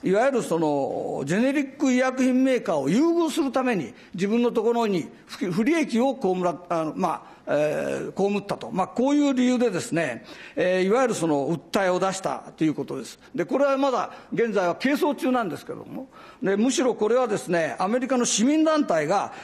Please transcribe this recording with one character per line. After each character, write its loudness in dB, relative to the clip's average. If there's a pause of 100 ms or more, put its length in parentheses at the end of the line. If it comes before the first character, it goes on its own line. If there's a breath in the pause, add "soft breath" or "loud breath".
い 0
わ 4
ゆ 2
る 0
そ -2
の、 -2
ジ 0
ェ 2
ネ 2
リ 0
ッ -12
ク 2
医 4
薬 0
品 4
メ 4
ー -2
カ -2
ー 2
を 0
優 4
遇 2
す 0
る -2
た 2
め 0
に、 -4 (220 loud breath)
自 -2
分 2
の 2
と 0
こ 2
ろ 0
に 0 (180 loud breath)
不-、 -6
不 2
利 2
益 2
を 2
被 0
ら-、 0 (140)
あ 0
の、 -4
ま -2 (100)
あ、 -20 (120)
え -2
ー、 0
被 0
っ -4
た -6
と。 -12
ま -2
あ、 -4
こ 0
う 2
い 4
う 2
理 2
由 2
で 2
で -2
す -8
ね、 -4 (320 loud breath)
え 2
ー、 0
い 2
わ 2
ゆ 2
る -2
そ -2
の 0
訴 -2
え 2
を 0
出 2
し -8
た -6 (140)
と 0
い 4
う 0
こ -6
と -8
で -8
す。 -18 (160 loud breath)
で、 -2
こ 0
れ 4
は 2
ま 0
だ -2 (220 loud breath)
現 0
在 2
は 2
係 0
争 0
中 -2
な 0
ん -6
で -6
す -14
け -10
ど -12
も、 -14 (340 loud breath)
で、 2
む 2
し 0
ろ 2
こ 0
れ 2
は 2
で -2
す -8
ね、 0
ア -2
メ 0
リ -4
カ 0
の 2
市 0
民 4
団 2
体 0
が、 0 (120)